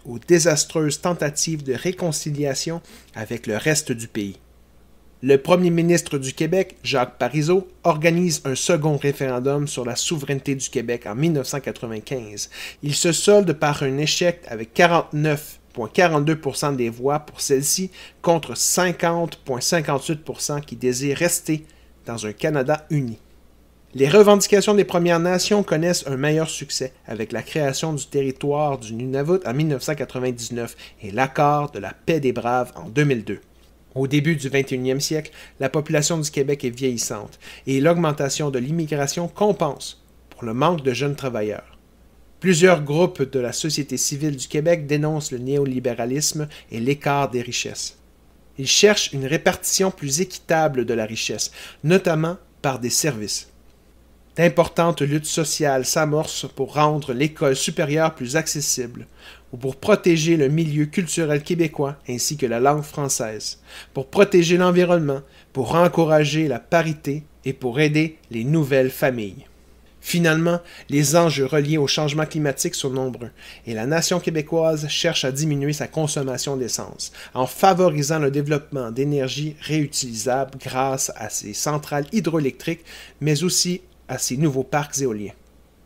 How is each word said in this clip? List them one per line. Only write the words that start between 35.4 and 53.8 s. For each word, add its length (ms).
la 80
population 500
du 100
Québec 360
est 120
vieillissante 640
et 120
l'augmentation 680
de 80
l'immigration 680
compense 760
pour 120
le 120
manque 280
de 100
jeunes 220
travailleurs. 640
Plusieurs 420
groupes 400
de 160
la 140
société 440
civile 400
du 120
Québec 400
dénoncent 420
le 80
néolibéralisme 1080
et 80
l'écart 500
des 120
richesses. 540
Ils 80
cherchent 460
une 120
répartition 680
plus 280
équitable 640
de 100
la 120
richesse, 460
notamment 540
par 200
des 100
services. 580